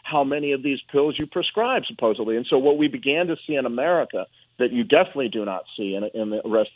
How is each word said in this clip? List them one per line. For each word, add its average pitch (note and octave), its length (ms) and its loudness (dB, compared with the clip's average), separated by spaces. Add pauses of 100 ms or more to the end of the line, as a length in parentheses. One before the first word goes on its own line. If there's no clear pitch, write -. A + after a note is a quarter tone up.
how C#3+ 200 2
many C#3+ 280 -2
of C3+ 100 -2
these C3+ 180 -2 (120)
pills D3 260 2
you D3+ 80 -4
prescribe, A3+ 600 -2
supposedly. A2+ 520 0
And A#2+ 80 -4
so C#3 140 4
what C#3+ 180 4
we D3+ 100 4
began C#3 400 0
to D#3+ 180 -2
see D#3 100 -2
in C3 100 0
America B2 600 0 (320)
that B2 120 2
you A#2+ 120 2
definitely C#3 460 2
do G#2+ 140 -4
not F#2 220 -6 (100)
see G2 200 -4
in, G2+ 80 -4 (100)
in A2 160 -4
the G#2+ 160 -4
rest G#2+ 300 2